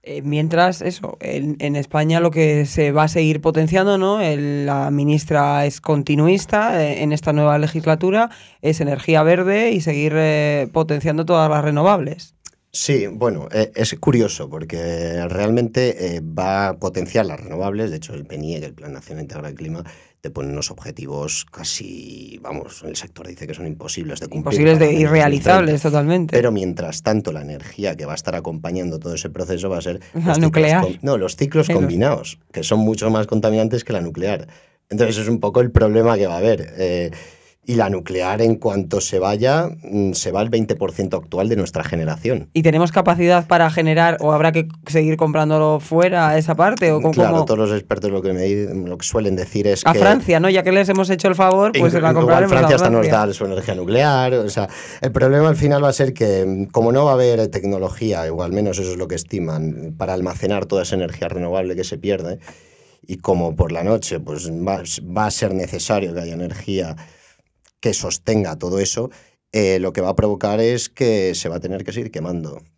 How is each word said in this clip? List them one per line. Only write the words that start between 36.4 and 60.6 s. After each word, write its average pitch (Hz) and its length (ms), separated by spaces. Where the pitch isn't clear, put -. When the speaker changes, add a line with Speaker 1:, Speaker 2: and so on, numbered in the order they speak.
Speaker 2:
Eh, 87 340
y 123 100
la 110 120
nuclear, 92 540
en 113 140
cuanto 98 440
se 95 200
vaya, 117 500
mm, 101 300
se - 180
va 95 100
el 113 80
veinte 113 260
por 95 160
ciento 95 260
actual 87 320
de 113 60
nuestra 87 280
generación. 80 720
Speaker 1:
¿Y 165 100
tenemos 160 280
capacidad 175 540
para 165 240
generar, 160 520
o 151 100
habrá 156 200
que 160 160
seguir 156 300
comprándolo 156 600
fuera, 165 600
esa 160 160
parte? 175 360
¿O 151 80
cómo, 160 140
Speaker 2:
Claro, - 200
Speaker 1:
cómo? 160 120
Speaker 2:
todos 110 140
los 107 180
expertos 101 320
lo 98 140
que 95 100
me 90 80
di-, 98 460
lo 87 100
que 85 80
suelen 104 300
decir 98 320
es 98 180
Speaker 1:
A 165 80
Speaker 2:
que 107 60
Speaker 1:
Francia, 185 400
¿no? 180 100
Ya 185 140
que 180 80
les 190 180
hemos 190 220
hecho 185 160
el 185 80
favor, 190 380
pues 139 200
Speaker 2:
Inclu-, 175 80
Speaker 1:
la - 80
Speaker 2:
igual - 60
Speaker 1:
compraremos 160 380
a 131 40
Speaker 2:
Francia 131 200
hasta 127 120
nos 113 180
Speaker 1:
Francia. 107 200
Speaker 2:
da 101 60
su 104 120
energía 95 300
nuclear, 127 580
o 110 160
sea, 98 180
el 131 100
problema 135 380
al 156 60
final 147 280
va 143 60
a 127 40
ser 131 220
que, 98 320
mm, 95 240
como 117 200
no 135 140
va 147 60
a 135 40
haber 120 340
tecnología, 98 720
o 82 80
al 87 100
menos 95 280
eso 92 140
es 90 40
lo 90 100
que 90 80
estiman, 80 800
para 92 200
almacenar 92 500